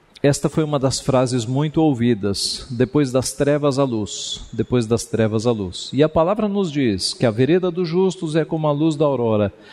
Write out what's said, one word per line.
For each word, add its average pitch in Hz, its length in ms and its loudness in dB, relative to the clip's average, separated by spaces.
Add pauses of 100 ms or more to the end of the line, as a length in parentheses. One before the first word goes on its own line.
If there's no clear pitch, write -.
(200)
esta 143 280 2
foi 160 160 0
uma 147 140 -2
das 127 200 0
frases 127 480 0
muito 143 340 0
ouvidas: 117 880 0
"Depois 127 440 0
das 127 200 0
trevas, 143 460 0
a 139 60 2
luz, - 680 -6
depois 113 340 0
das 110 180 0
trevas, 110 420 0
a 123 60 2
luz." 98 400 -6
E 131 100 2
a 156 60 4
palavra 202 400 0
nos 196 240 -2
diz 117 420 0
que 131 120 0
a 117 40 4
vereda 156 400 2
dos 175 160 -4
justos 175 480 -2
é 160 100 2
como 156 220 -4
a 147 60 2
luz 151 240 0
da 156 80 2
aurora, 113 480 2 (200)